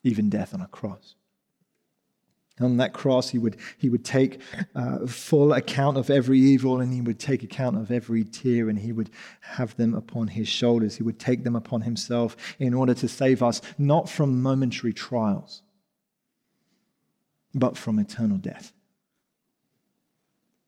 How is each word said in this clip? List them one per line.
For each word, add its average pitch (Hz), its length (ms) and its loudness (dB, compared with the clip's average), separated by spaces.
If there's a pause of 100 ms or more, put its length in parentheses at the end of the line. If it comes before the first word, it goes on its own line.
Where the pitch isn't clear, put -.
even 107 260 2
death 107 240 -4
on 95 80 -10
a 87 60 -12
cross. - 480 -14 (1500)
On 123 160 2
that - 160 0
cross, 127 360 0
he 123 80 -4
would, 113 200 -2 (200)
he 135 120 0
would 117 160 0
take, 135 340 0 (360)
uh, 127 320 -4
full 147 440 4
account 139 460 2
of 131 120 -2
every 135 300 4
evil, 131 400 6
and 127 140 -2
he 123 80 -4
would 117 180 -2
take 131 240 -2
account 123 320 -2
of 107 160 -4
every 113 320 0
tear, 120 460 0
and 107 100 -2
he 113 140 -6
would 110 160 -4 (320)
have - 340 -6
them 113 180 2
upon 110 360 -6
his 107 180 -6
shoulders. 117 480 2
He 117 80 -8
would 113 160 -4
take 127 240 0
them 120 140 -2
upon 113 240 -4
himself 117 560 -4 (200)
in 127 160 0
order 127 200 2
to 123 160 -2
save 131 340 2
us, 117 180 0 (160)
not 143 300 2
from 131 340 0
momentary 127 520 0
trials, - 680 -4 (1900)
but 127 220 0
from 107 240 -2
eternal 104 380 -2
death. - 340 -10 (2000)